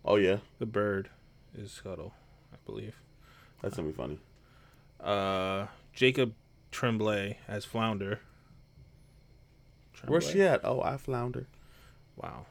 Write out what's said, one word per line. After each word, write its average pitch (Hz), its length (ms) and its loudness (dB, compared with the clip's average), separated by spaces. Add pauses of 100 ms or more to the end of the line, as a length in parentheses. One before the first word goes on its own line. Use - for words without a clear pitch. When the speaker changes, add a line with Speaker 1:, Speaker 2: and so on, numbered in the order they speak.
Speaker 1:
Oh, 104 140 6
yeah. 98 200 6 (220)
Speaker 2:
The 120 60 -4
bird 104 440 -2 (480)
is 101 140 -12
Scuttle, 90 420 -12 (400)
I - 120 -20
believe. 107 300 -10 (640)
Speaker 1:
That's 98 160 -6
gonna 82 100 -4
be 78 80 -4
funny. 69 240 -6 (800)
Speaker 2:
Uh, 95 680 0 (260)
Jacob 127 400 4 (380)
Tremblay 107 760 0
as 104 180 -8
Flounder. 107 540 -2 (1900)
Speaker 1:
Where's 165 200 4
Speaker 2:
Tremblay? 147 80 -2
Speaker 1:
she 190 140 6
at? 151 160 6
Oh, 127 180 2
I - 160 -2
flounder. 123 500 -4 (680)
Speaker 2:
Wow. - 340 -12